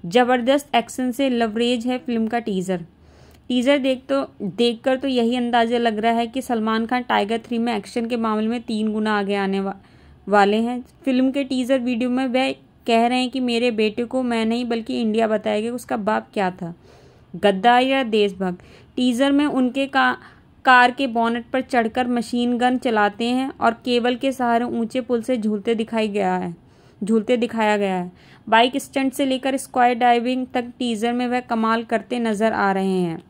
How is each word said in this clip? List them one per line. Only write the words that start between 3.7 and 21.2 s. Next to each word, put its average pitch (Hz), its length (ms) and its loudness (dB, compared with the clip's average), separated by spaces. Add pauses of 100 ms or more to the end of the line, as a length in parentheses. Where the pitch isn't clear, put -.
देख 262 320 -2
तो, 277 320 -2
देखकर 233 560 0
तो 277 100 -6
यही 240 280 0
अंदाजा 240 420 0
लग 226 200 0
रहा 226 140 0
है 233 160 0
कि 254 140 -6
सलमान 226 440 -2
खान 247 180 -2
टाइगर 214 340 0
थ्री 233 200 -6
में 233 200 -2
एक्शन 233 280 -6
के 240 120 -4
मामले 220 300 -2
में 233 140 -4
तीन 214 320 -2
गुना 214 260 0
आगे 202 160 -2
आने 196 240 0
वा-, 190 180 -6 (520)
वाले 202 280 4
हैं। 240 280 -4 (200)
फिल्म 262 260 2
के 277 120 -2
टीजर 262 360 0
वीडियो 240 300 -2
में 262 180 -2
वह 262 240 0 (360)
कह 233 200 4
रहे 254 120 0
हैं 254 100 -2
कि 262 100 -6
मेरे 240 320 0
बेटे 220 320 -2
को 262 200 -4
मैं 233 220 -2
नहीं 233 200 -2
बल्कि 233 360 -4
इंडिया 220 260 2
बताएगा 214 440 -2
उसका 247 260 -8
बाप 214 360 -2
क्या 185 180 -2
था, 175 240 -12 (600)
गद्दार 202 480 4
या 269 200 0
देशभक्त। 196 560 0 (360)
टीजर 254 360 2
में 285 140 4
उनके 269 400 0
का-, 254 320 0 (480)
कार 247 260 8
के 269 160 -2
बोनेट 233 460 -2